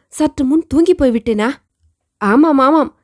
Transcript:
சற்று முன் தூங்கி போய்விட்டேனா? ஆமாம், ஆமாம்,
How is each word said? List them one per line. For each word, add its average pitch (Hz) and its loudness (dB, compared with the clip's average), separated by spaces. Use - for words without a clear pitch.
சற்று 302 -4
முன் 311 0
தூங்கி 339 0
போய்விட்டேனா? 226 -2
ஆமாம், 269 2
ஆமாம், 285 0